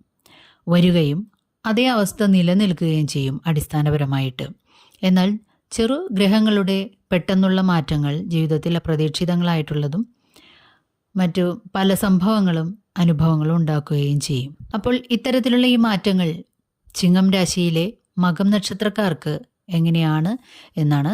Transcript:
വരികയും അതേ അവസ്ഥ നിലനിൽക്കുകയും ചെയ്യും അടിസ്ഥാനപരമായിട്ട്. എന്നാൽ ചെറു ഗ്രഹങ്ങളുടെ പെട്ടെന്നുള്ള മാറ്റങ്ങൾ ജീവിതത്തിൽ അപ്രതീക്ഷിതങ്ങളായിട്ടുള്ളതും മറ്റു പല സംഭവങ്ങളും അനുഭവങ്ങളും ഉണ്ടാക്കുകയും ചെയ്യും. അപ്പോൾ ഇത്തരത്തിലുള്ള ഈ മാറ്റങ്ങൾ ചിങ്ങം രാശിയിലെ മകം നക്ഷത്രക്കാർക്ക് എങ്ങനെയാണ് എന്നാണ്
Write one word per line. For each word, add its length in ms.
വരികയും 480
അതേ 140
അവസ്ഥ 400
നിലനിൽക്കുകയും 800
ചെയ്യും 240
അടിസ്ഥാനപരമായിട്ട്. 960
എന്നാൽ 200
ചെറു 220
ഗ്രഹങ്ങളുടെ 600
പെട്ടെന്നുള്ള 480
മാറ്റങ്ങൾ 460
ജീവിതത്തിൽ 460
അപ്രതീക്ഷിതങ്ങളായിട്ടുള്ളതും 1200
മറ്റു 260
പല 180
സംഭവങ്ങളും 640
അനുഭവങ്ങളും 560
ഉണ്ടാക്കുകയും 680
ചെയ്യും. 260
അപ്പോൾ 180
ഇത്തരത്തിലുള്ള 580
ഈ 20
മാറ്റങ്ങൾ 400
ചിങ്ങം 280
രാശിയിലെ 500
മകം 300
നക്ഷത്രക്കാർക്ക് 800
എങ്ങനെയാണ് 540
എന്നാണ് 340